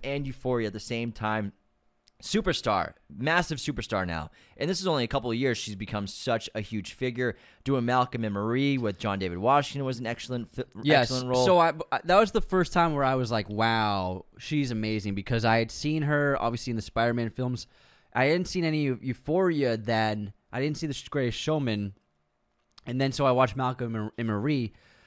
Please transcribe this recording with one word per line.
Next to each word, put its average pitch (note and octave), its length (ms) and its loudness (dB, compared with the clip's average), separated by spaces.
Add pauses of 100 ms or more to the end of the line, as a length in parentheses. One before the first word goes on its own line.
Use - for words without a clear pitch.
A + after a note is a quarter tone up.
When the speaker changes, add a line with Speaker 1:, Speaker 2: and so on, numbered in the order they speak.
Speaker 1:
and C#3 240 -4
Euphoria B2 400 -2
at F#2+ 60 -4
the G#2+ 80 -10
same A#2 320 -4
time. G#2+ 380 -2 (720)
Superstar, A#2+ 720 0 (200)
massive D#3 440 0
superstar G#2+ 500 -2
now. D#2+ 240 -6 (240)
And D3+ 140 -2
this F#3 100 0
is F#3 80 -2
only D3 160 2
a A2+ 40 0
couple B2 220 -2
of A2+ 60 0
years B2 220 0
she's G#2+ 180 -8
become G2+ 320 -4
such - 480 -4
a A2 60 -4
huge G2+ 320 -6
figure. B2 420 -2 (300)
Doing C3 200 2
Malcolm B2 380 0
and G#2 100 -2
Marie B2+ 440 0
with G#2+ 200 -2
John G2 220 -2
David F2 180 -2
Washington C#3 480 2
was B2+ 140 -4
an A#2+ 80 -6
excellent A#2 420 -8
fi-, - 140 -8 (180)
Speaker 2:
Yes. C3 300 6
Speaker 1:
excellent B2+ 180 -2
role. B2+ 160 6
Speaker 2:
So C#3+ 140 8
I, E3 140 6 (180)
I, C3+ 140 0
that F3+ 120 6
was G#3 140 6
the A3 100 2
first F#3 300 2
time E3+ 240 2
where C#3 80 0
I C3 120 2
was B2 160 -2
like, G#2+ 180 -2
"Wow, G#2 760 0 (120)
she's C#3+ 340 -2
amazing," G#2+ 420 -2
because G#2 300 -2
I A2+ 140 4
had A2+ 140 0
seen D3+ 320 -2
her, C#3+ 380 2
obviously, A#2 300 -2
in A2+ 60 -2
the G#2+ 40 -4
Spider-Man A#2 500 0
films. B2+ 360 -4 (460)
I B2+ 140 2
hadn't F3 180 2
seen F3+ 180 -2
any D#3 240 2
of B2+ 160 -2
Euphoria D3 720 2
then. G#2+ 560 0 (220)
I B2+ 80 -4
didn't D3 160 -2
see D#3+ 100 -4
The C#3 100 -4 (120)
Greatest B2 280 0
Showman. A2+ 580 -2 (920)
And B2 120 -4
then C3+ 120 2
so C#3 140 0
I C3 60 6
watched B2+ 260 4
Malcolm A#2+ 600 -4
and A#2 100 -2
Marie, A2+ 440 0 (360)